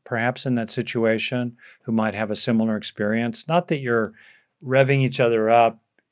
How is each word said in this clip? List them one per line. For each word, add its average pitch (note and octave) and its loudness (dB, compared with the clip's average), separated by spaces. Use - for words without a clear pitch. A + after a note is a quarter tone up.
perhaps A#2+ -4
in B2+ 0
that A2+ -4
situation, A#2+ -2
who A#2+ -6
might A2 0
have G#2 -4
a G#2+ -4
similar A2+ 0
experience. A2 -4
Not E3+ 0
that D3+ -2
you're A#2 -2
revving C3+ 2
each C3 0
other A2+ 2
up A2+ 4